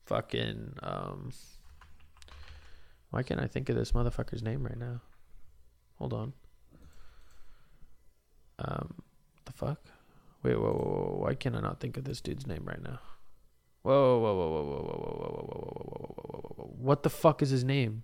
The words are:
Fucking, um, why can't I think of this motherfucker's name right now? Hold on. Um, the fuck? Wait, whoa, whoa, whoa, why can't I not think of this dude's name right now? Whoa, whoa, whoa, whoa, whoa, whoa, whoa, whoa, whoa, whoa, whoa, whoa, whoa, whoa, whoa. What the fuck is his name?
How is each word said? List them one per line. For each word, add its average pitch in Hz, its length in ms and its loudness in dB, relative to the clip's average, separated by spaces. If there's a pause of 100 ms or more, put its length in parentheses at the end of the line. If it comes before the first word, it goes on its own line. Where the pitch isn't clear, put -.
(100)
Fucking, 55 600 0 (100)
um, 50 480 -4 (1800)
why 120 120 0
can't - 180 0
I 127 60 0
think 127 220 -2
of 120 80 4
this 117 160 2
motherfucker's 117 500 2
name 117 220 0
right 113 120 -4
now? 120 260 -6 (1000)
Hold 127 120 -2
on. 113 200 -4 (2250)
Um, - 360 -4 (500)
the - 80 -14
fuck? - 280 -4 (640)
Wait, 60 160 4
whoa, 53 140 4
whoa, - 0 -
whoa, 50 480 0
why - 140 2
can't 123 200 -2
I 110 60 -2
not 101 180 -2
think 123 180 -4
of 135 60 -6
this 127 180 -6
dude's - 240 -4
name - 200 -4
right - 180 -6
now? - 160 -8 (840)
Whoa, 131 360 8
whoa, 110 160 6
whoa, 87 160 4
whoa, 78 120 2
whoa, 71 200 -2
whoa, 50 160 -2
whoa, 50 140 -4
whoa, 50 180 -4
whoa, 50 160 -6
whoa, - 380 -6
whoa, - 300 -8
whoa, - 20 -
whoa, - 260 -10
whoa, - 140 -8
whoa. - 200 -10
What 139 280 4
the - 60 6
fuck - 300 6
is 139 100 4
his 131 120 6
name? 123 420 2